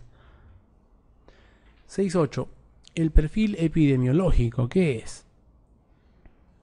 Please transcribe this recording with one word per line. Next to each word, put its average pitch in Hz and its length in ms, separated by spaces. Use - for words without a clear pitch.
Seis 190 300
ocho. 143 320
El 160 160
perfil 208 480
epidemiológico, 135 1080
¿qué 156 300
es? - 280